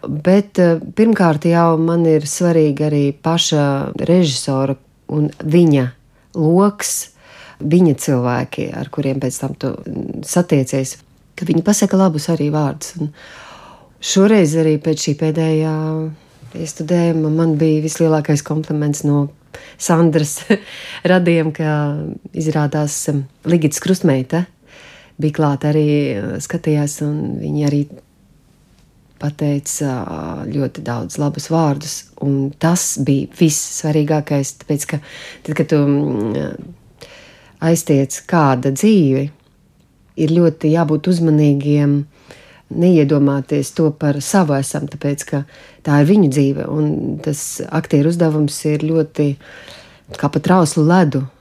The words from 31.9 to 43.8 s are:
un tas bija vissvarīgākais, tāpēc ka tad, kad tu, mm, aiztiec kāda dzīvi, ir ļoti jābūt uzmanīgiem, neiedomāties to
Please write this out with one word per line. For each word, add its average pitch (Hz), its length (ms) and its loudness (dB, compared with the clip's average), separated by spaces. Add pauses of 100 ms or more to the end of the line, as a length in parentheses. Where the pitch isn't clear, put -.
un 139 360 -2
tas 170 440 0
bija 135 360 0
vissvarīgākais, 151 1200 0
tāpēc 147 240 -4
ka 147 140 -6 (420)
tad, 151 160 -8
kad 156 140 0
tu, 151 100 4
mm, 127 920 -2 (880)
aiztiec 156 560 0 (100)
kāda 139 440 2
dzīvi, 143 500 4 (920)
ir 160 160 0
ļoti 165 400 2
jābūt 156 360 0
uzmanīgiem, 147 880 2 (720)
neiedomāties 143 1080 2
to 160 160 2